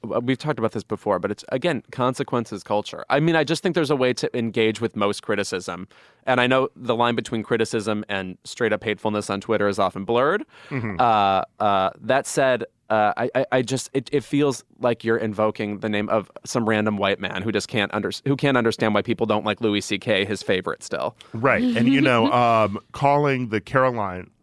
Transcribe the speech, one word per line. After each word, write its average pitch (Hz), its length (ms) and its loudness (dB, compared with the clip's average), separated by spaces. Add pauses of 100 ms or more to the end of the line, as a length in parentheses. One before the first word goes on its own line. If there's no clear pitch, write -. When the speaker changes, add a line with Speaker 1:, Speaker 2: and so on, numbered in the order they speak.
(120)
Speaker 1:
Uh, - 80 0
we've 123 180 -2
talked 147 200 -4
about 113 140 -2
this 104 100 -6
before, 101 360 -2
but 98 120 -2
it's, - 200 -8
again, 135 320 -2 (100)
consequences 123 720 -2
culture. - 460 -4
I 143 100 4
mean, 165 160 2
I 156 80 2
just 151 180 -2
think 175 120 -2
there's 147 160 0
a 151 60 2
way 127 180 2
to - 220 -4
engage 110 440 0
with 113 160 -4
most 101 260 0
criticism. 95 640 -4 (400)
And 127 140 2
I 123 60 4
know 131 280 4
the 117 220 -2
line 120 180 2
between 120 280 -4
criticism 110 680 -2
and 95 360 -4
straight 113 280 -2
up 104 100 -2
hatefulness 107 480 -2
on 98 100 -2
Twitter 101 280 0
is 98 100 -2
often 95 260 0
blurred. 135 400 0 (240)
Speaker 2:
Mm-hmm. 113 300 -6
Speaker 1:
Uh, 104 440 4 (220)
uh, 98 260 2 (100)
that 131 260 0
said, 127 380 0 (260)
uh, 107 260 4
I, 120 180 -2
I, 131 180 2
I 131 100 2
just, 123 320 -4
it, 135 180 -4
it 143 120 0
feels 143 400 0 (160)
like 120 240 0
you're 113 120 2
invoking 107 600 -2
the 110 100 -4
name 104 200 -2
of 104 220 0 (140)
some 117 240 -2
random 107 280 2
white 98 240 0
man 95 220 -6
who 107 100 -2
just 101 160 -2
can't 104 260 -2
under-, 101 160 -2 (160)
who 139 100 2
can't 139 200 2
understand 113 380 2
why 101 80 4
people 117 240 -2
don't 107 180 0
like 104 160 -2
Louis 104 200 2
C 101 180 -4
K, 101 260 0
his 98 180 -4
favorite 92 400 -2
still. 73 340 -6 (160)
Speaker 2:
Right. 117 300 2
And, 170 260 2
you 139 120 4
know, 123 320 4
Speaker 3:
<laughs> - 0 -
Speaker 2:
um, 113 460 2 (140)
calling 143 580 2
the 107 100 0
Caroline 107 680 -2 (120)